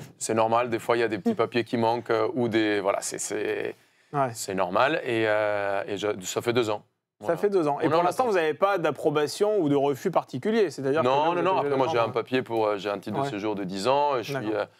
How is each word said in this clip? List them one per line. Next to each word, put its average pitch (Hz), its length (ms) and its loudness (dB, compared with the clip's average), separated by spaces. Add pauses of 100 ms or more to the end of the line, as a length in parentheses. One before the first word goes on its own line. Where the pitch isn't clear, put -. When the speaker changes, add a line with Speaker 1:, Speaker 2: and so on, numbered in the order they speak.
(180)
Speaker 1:
c'est - 160 -4
normal. 113 360 2
Des 113 100 -2
fois, 117 160 2
il 120 60 2
y - 20 4
a 113 60 2
des 107 80 -2
petits 98 160 0
Speaker 2:
Mm. - 20 -10
Speaker 1:
papiers 117 300 0
qui - 100 -4
manquent, 113 340 2
euh, 110 260 2
ou 120 120 2
des, 107 320 2
voilà, 98 220 0
c'est, - 180 -6
c'est, 104 560 -4 (380)
Speaker 3:
Ouais. 139 200 0
Speaker 1:
c'est 101 220 -8
normal. 104 480 0
Et, 113 240 0
euh, 104 600 0
et 101 100 -4
je, 98 100 -4 (140)
ça 92 200 -6
fait 120 120 0
deux 117 160 0
ans. 104 120 -4 (380)
Speaker 3:
Ça 104 80 -10
Speaker 1:
Voilà. 165 140 0
Speaker 3:
fait 202 80 2
deux 185 180 2
ans. 143 140 -2
Et 160 60 2
Speaker 1:
On - 20 -2
Speaker 3:
pour 160 100 4
Speaker 1:
en 175 40 4
Speaker 3:
l'instant, 180 200 2
Speaker 1:
attend. 240 80 0
Speaker 3:
vous 190 60 2
n'avez 156 160 2
pas 196 240 2
d'approbation 156 800 0
ou 160 100 2
de 139 60 4
refus 143 360 0
particulier, 180 600 0
c'est-à-dire 135 300 0
que 127 60 2
Speaker 1:
Non, 139 160 4
Speaker 3:
là, 165 60 2
vous 175 60 2
Speaker 1:
non, 175 40 0
Speaker 3:
êtes 170 60 2
Speaker 1:
non. 185 60 2
Speaker 3:
obligé 165 160 0
Speaker 1:
Après, 135 100 0
moi, 131 100 2
j'ai 120 80 0
Speaker 3:
d'attendre. 117 140 2
Speaker 1:
un - 40 -6
papier 123 300 -2
pour, 113 220 0
euh, 104 120 2
j'ai 98 120 -6
un 101 100 -2
titre 107 180 -8
Speaker 3:
Ouais. 139 80 0
Speaker 1:
de 139 40 -4
séjour 107 260 -4
de 98 100 -4
dix 95 240 -6
ans 143 280 2
et 113 60 -4
je 139 100 -8
suis, 131 120 -6
Speaker 3:
D'accord. 107 60 -4 (100)
Speaker 1:
euh, 98 40 -4 (140)